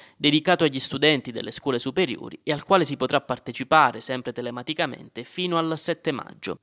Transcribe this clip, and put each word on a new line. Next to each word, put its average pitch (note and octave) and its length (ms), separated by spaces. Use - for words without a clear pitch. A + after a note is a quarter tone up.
dedicato D3+ 480
agli C3+ 140
studenti C#3 520
delle A2 200
scuole B2+ 280
superiori C3 640
e D3+ 100
al C#3+ 120
quale F3+ 220
si C3+ 100
potrà B2+ 240
partecipare B2+ 800
sempre C3 320
telematicamente B2 920
fino F3+ 340
al D#3+ 180
sette D#3+ 340
maggio. - 520